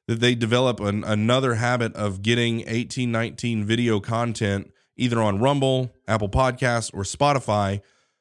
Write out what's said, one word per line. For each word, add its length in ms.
that 140
they 140
develop 460
an, 240
another 520
habit 380
of 280
getting 440
eighteen 460
nineteen 500
video 380
content 720
either 240
on 180
Rumble, 540
Apple 240
Podcasts, 640
or 80
Spotify, 800